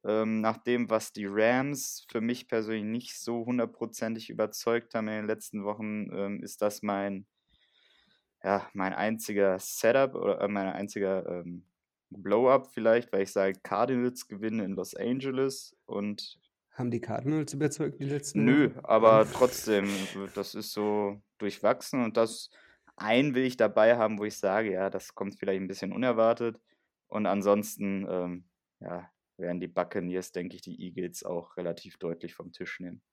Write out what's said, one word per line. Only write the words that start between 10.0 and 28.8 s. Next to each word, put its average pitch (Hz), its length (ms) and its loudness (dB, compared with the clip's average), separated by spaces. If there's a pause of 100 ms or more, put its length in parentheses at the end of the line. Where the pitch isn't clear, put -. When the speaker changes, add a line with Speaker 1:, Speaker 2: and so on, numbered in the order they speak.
Speaker 1:
oder, 92 240 0
äh, 101 80 0
mein 101 180 -2
einziger, 95 600 -4
ähm, 87 380 -10 (440)
Blow-up 120 640 4
vielleicht, 113 380 2
weil 98 100 2
ich 95 100 -4
sage, 98 300 0
Cardinals 123 640 -2
gewinnen 110 340 -4
in 95 120 -4
Los 92 240 -6
Angeles 131 800 -2 (100)
und 101 540 -8 (320)
Speaker 2:
Haben 123 180 -4
die 117 100 -2
Cardinals 131 540 -4
überzeugt 147 460 -2
die 139 40 -6
letzten 139 400 -2
Speaker 1:
Nö, 131 300 6
Speaker 2:
Wochen? - 100 -14
Speaker 1:
aber 110 380 10
Speaker 2:
Ähm. 107 100 4
Speaker 1:
trotzdem, 107 560 2 (460)
das - 220 -6
ist 107 160 -10
so 104 500 -2 (160)
durchwachsen 107 640 0
und 113 140 -2
das 113 340 0 (460)
einen 123 400 2
will 131 80 4
ich 123 120 -2
dabei 110 400 6
haben, 110 220 2
wo 104 60 -2
ich 107 120 -6
sage, 101 360 2
ja, 95 180 0
das - 240 -10
kommt - 240 -8
vielleicht 95 220 -2
ein 92 80 -6
bisschen 98 240 -6
unerwartet 117 680 2 (460)
und 107 200 -2
ansonsten, 101 840 2
ähm, 90 340 -4 (360)